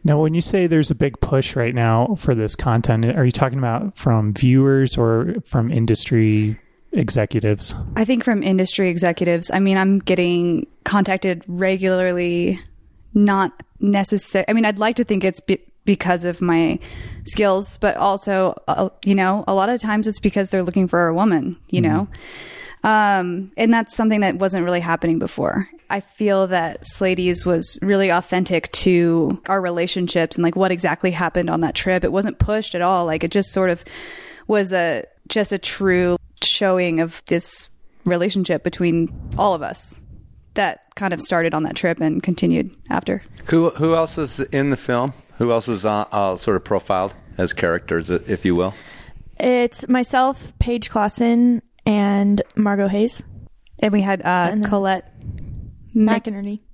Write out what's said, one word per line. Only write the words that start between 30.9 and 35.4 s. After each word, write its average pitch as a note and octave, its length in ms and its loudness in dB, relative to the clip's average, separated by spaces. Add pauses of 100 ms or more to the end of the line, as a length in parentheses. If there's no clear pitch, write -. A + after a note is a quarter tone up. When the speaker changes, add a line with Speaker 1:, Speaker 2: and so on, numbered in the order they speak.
Speaker 2:
happened E3+ 380 -2
on E3 120 0
that D#3+ 120 -2
trip. F#3 300 0
It - 80 0
wasn't G3 260 -2
pushed G#3+ 380 -2
at F3 80 -2
all. F3 220 2
Like, D#3+ 180 -2
it E3+ 80 -4
just G3+ 200 0
sort F#3 200 0
of E3+ 120 -4 (640)
was G3+ 240 0
a, E3+ 320 0 (240)
just - 240 -2